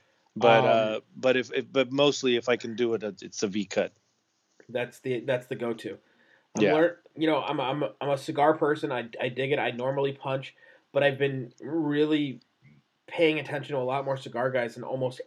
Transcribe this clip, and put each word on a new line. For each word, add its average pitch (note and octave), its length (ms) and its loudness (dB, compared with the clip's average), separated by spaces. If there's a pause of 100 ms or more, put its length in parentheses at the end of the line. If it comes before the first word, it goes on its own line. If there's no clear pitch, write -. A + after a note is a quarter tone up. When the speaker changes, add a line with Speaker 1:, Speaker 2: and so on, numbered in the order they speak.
(340)
Speaker 1:
But, A2+ 300 6
Speaker 2:
Um, - 20 2
Speaker 1:
uh, A2 340 2 (160)
but B2+ 200 2
if, A#2+ 160 -2
if, B2 200 -4
but B2+ 200 2
mostly C3+ 440 2
if A#2 120 -2
I A#2+ 80 4
can A#2 200 -6
do A#2 180 2
it, G#2 80 -2 (200)
it's - 200 -12
a G#2+ 60 2
V G2 180 -2
cut. F#2 260 -2 (760)
Speaker 2:
That's A#2+ 320 -6
the, B2 200 -4
that's B2+ 260 -2
the C3+ 100 -8
go-to. A2 420 -6 (580)
I'm G#3+ 80 0
Speaker 1:
Yeah. F#3 100 6
Speaker 2:
lear-, E3+ 240 4 (180)
you D#3 120 0
know, D3 120 2
I'm, C#3+ 200 -2
I'm, C3+ 240 -2 (160)
I'm C#3 100 -2
a C3+ 80 0
cigar D3+ 360 2
person. D3+ 360 0
I, A#2+ 180 -4 (120)
I B2+ 80 -2
dig C3 240 -4
it. C#3 60 2
I A#2 120 0
normally C#3 420 -2
punch, C3+ 420 -8 (380)
but C#3 120 2
I've C3+ 140 2
been C3+ 420 -2
really D3 800 0 (680)
paying D#3 320 2
attention C#3+ 380 -6
to B2+ 40 -2
a B2+ 40 -2
lot C3+ 200 -2
more C3+ 120 -2
cigar B2+ 340 -4
guys, A#2+ 260 -2
and B2 80 -12
almost B2+ 420 -4